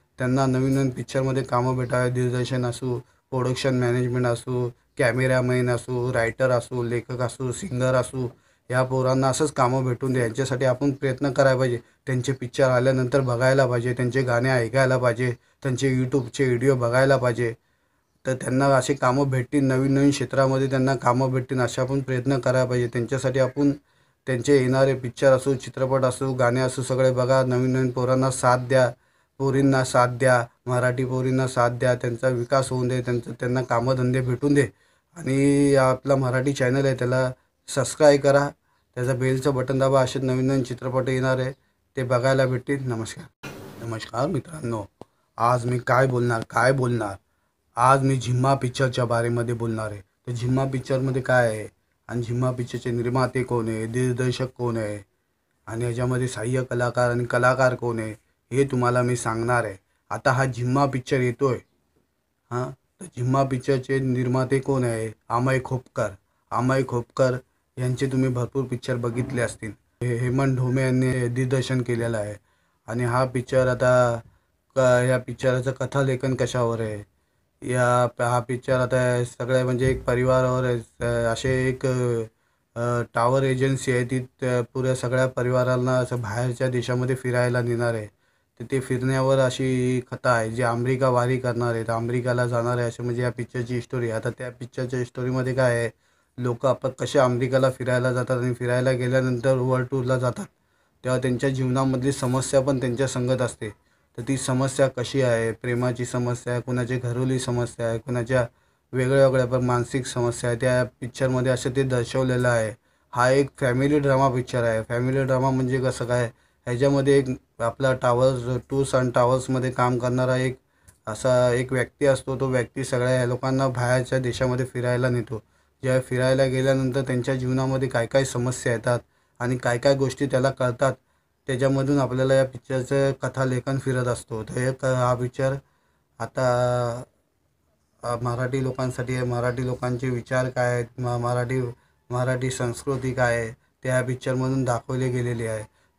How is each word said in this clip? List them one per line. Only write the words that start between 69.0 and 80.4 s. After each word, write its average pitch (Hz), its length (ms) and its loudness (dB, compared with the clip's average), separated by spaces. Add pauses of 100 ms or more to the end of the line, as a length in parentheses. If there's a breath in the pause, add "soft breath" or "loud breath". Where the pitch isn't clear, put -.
असतील. 110 300 -6 (300)
हे 120 140 -2
हेमंत 127 400 0
ढोमे 127 260 0
यांनी 127 460 2
दिग्दर्शन 127 540 0
केलेलं 117 340 -2
आहे. 104 180 -6 (520)
आणि 123 180 -4
हा 123 200 2
पिक्चर 127 420 0
आता 123 540 2 (560)
क-, 127 320 4
या 127 100 2
पिक्चराचं 127 520 -2
कथालेखन 131 640 -2
कशावर 120 460 -2
आहे? 104 360 -8 (560)
या 123 340 4
प-, - 160 -2
हा 120 180 2
पिक्चर 127 400 -2
आता 123 440 2
सगळ्या 127 400 -2
म्हणजे 127 220 0
एक 127 180 0
परिवारावर 127 600 2